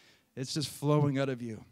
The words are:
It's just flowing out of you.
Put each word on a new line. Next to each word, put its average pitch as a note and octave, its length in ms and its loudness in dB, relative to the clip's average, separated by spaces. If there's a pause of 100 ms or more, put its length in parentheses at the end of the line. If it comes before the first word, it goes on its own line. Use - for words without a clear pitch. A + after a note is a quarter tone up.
(380)
It's C3+ 160 -6
just D3 140 -2
flowing C#3+ 500 2
out C3+ 120 0
of A#2+ 120 -6
you. A2 300 -10